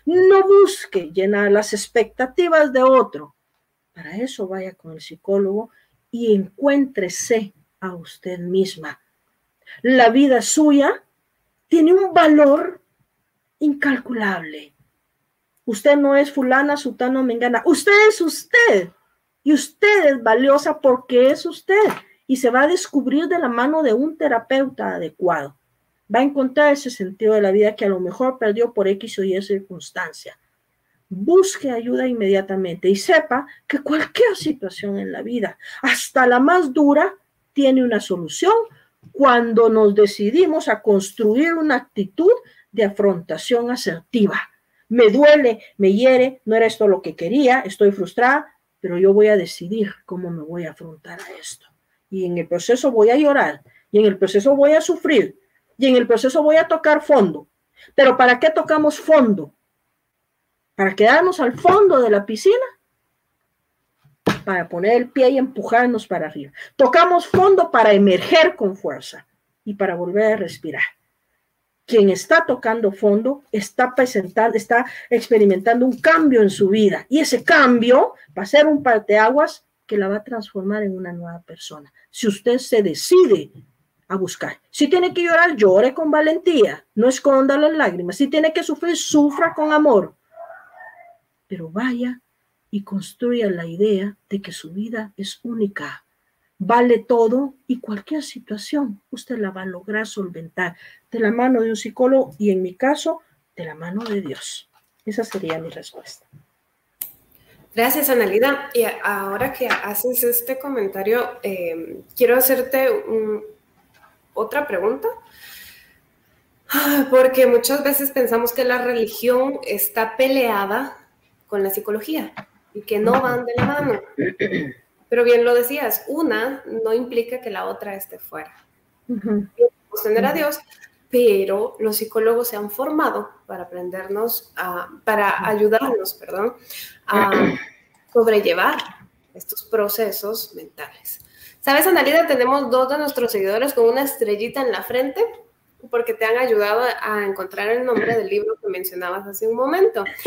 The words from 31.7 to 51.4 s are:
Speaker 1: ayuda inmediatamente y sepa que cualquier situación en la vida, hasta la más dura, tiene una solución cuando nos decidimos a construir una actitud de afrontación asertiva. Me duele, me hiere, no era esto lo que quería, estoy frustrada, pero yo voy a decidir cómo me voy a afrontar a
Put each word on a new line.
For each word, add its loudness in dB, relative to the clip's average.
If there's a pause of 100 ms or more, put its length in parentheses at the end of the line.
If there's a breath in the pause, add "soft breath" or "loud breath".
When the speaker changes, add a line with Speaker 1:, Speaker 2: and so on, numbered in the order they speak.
Speaker 1:
ayuda -4
inmediatamente -2
y 2
sepa 0 (220 loud breath)
que -4
cualquier 0
situación -8
en -8
la -10
vida, -6 (240 loud breath)
hasta 0
la 4
más 2
dura, 2 (380)
tiene 2
una 0
solución -2 (580 soft breath)
cuando 4
nos 4
decidimos 2
a -2
construir 0
una 0
actitud 0 (400 soft breath)
de 0
afrontación -2
asertiva. -2 (480)
Me 6
duele, 4 (140 loud breath)
me 2
hiere, 2
no 0
era 4
esto 2
lo 2
que -10
quería, 2
estoy 2
frustrada, 0 (320)
pero -6
yo 4
voy 4
a 4
decidir -6 (100)
cómo -10
me -10
voy -10
a -12
afrontar -20
a -20